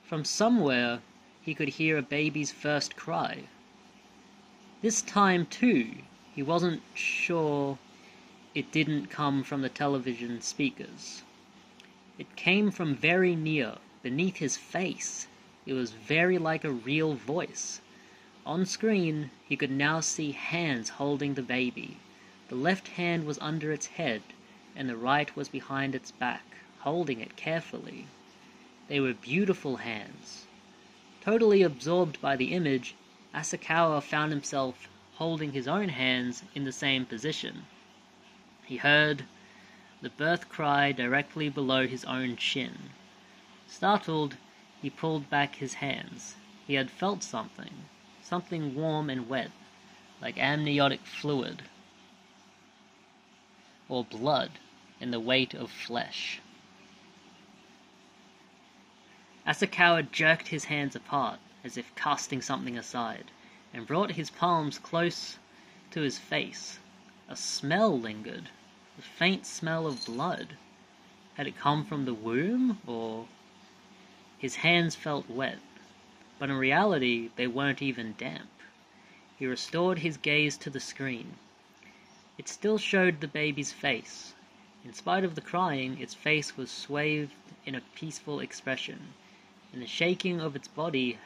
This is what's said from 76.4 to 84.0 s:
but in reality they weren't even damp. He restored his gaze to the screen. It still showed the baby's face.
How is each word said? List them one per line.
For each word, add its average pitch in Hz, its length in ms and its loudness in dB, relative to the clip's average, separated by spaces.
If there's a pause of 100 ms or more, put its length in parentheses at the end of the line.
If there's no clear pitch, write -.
but 139 100 -2
in 135 60 -2
reality 131 800 4
they 127 100 0
weren't 135 360 0
even 117 360 -4
damp. 139 320 -10 (880)
He 135 80 -2
restored 170 540 0
his 151 160 -2
gaze 151 420 2
to 147 120 -10
the 135 100 -6
screen. 135 560 -8 (1000)
It - 120 -14
still 214 300 0
showed 185 420 4
the 156 80 -6
baby's 147 440 -2
face. - 600 -4 (500)